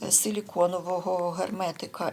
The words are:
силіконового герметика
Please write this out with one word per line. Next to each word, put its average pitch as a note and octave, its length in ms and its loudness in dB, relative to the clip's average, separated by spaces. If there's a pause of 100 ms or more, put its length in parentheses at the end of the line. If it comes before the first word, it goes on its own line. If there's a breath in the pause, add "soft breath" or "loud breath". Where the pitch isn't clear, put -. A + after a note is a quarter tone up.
(100)
силіконового F3+ 1200 2
герметика F3+ 840 -4